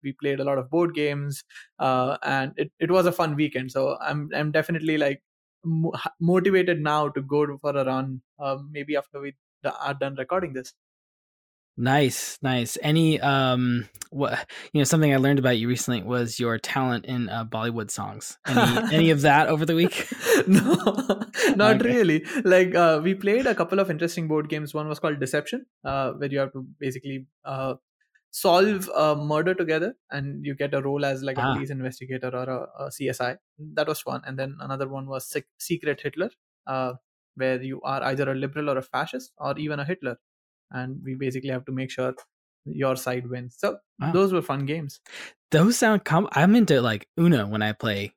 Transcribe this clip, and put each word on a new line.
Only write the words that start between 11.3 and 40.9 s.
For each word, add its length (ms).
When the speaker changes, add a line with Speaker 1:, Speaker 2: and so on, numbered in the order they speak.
Speaker 2:
Nice, 640
nice. 420
Any, 380
um, 680
what, 380
you 60
know, 60
something 280
I 40
learned 240
about 180
you 80
recently 380
was 340
your 180
talent 480
in, 240
uh, 160
Bollywood 460
songs. 560
Any, 460
Speaker 1:
<laughs> 20
Speaker 2:
any 160
of 120
that 260
over 180
the 80
week? 380
Speaker 1:
<laughs> 60
No, 280
not 240
Speaker 2:
Okay. 140
Speaker 1:
really. 300
Like, 300
uh, 280
we 120
played 320
a 80
couple 260
of 100
interesting 380
board 200
games. 260
One 140
was 120
called 180
Deception, 460
uh, 280
where 180
you 80
have 140
to 140
basically, 480
uh, 300
solve 640
a 220
murder 380
together, 400
and 340
you 100
get 200
a 80
role 220
as, 180
like, 160
a 20
Speaker 2:
Ah. 140
Speaker 1:
police 160
investigator 580
or 160
a, 400
a 80
C 160
S 120
I. 160
That 140
was 120
fun. 260
And 120
then 220
another 260
one 200
was 220
Sec-, 200
Secret 420
Hitler, 300
uh, 260
where 260
you 220
are 220
either 260
a 40
liberal 360
or 80
a 40
fascist 560
or 200
even 220
a 40
Hitler. 340
And 340